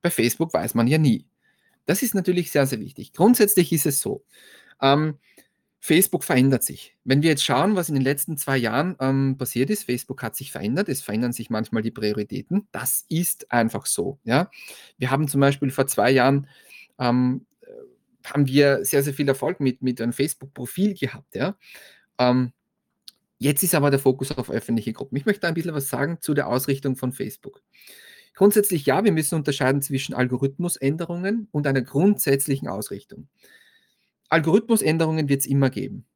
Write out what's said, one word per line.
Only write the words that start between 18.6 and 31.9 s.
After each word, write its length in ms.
sehr, 200
sehr 100
viel 140
Erfolg 320
mit, 240
mit 180
einem 100
Facebook-Profil 840
gehabt, 400
ja. 200
Ähm, 340
jetzt 240
ist 140
aber 160
der 80
Fokus 320
auf 180
öffentliche 420
Gruppen. 260
Ich 100
möchte 200
ein 60
bisschen 220
was 140
sagen 300
zu 140
der 140
Ausrichtung 480
von 180
Facebook. 480
Grundsätzlich 540
ja, 160
wir 80
müssen 240
unterscheiden 480
zwischen 320
Algorithmusänderungen 1400
und 160
einer 160
grundsätzlichen 840